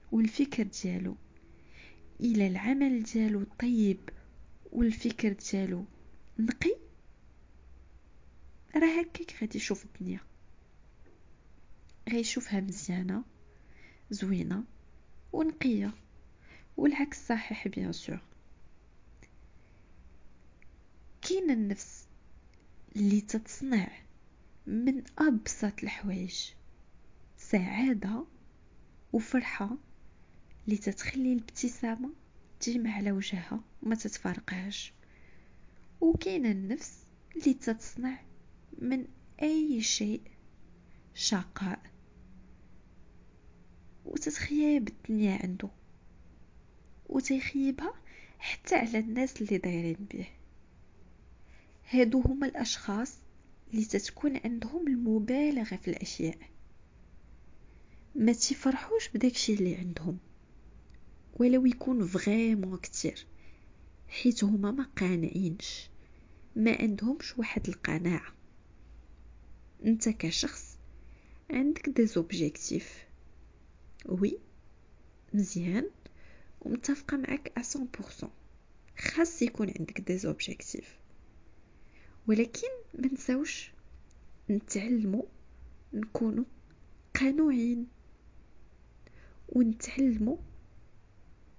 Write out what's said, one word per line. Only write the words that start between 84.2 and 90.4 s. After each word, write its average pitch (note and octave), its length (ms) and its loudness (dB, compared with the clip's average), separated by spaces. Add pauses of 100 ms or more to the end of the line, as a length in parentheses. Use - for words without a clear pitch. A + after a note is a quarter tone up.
نتعلموا G#3+ 720 2 (720)
نكونوا A3 520 0 (720)
قانوعين، B3+ 720 4 (1600)
ونتعلموا A#3+ 880 2 (1200)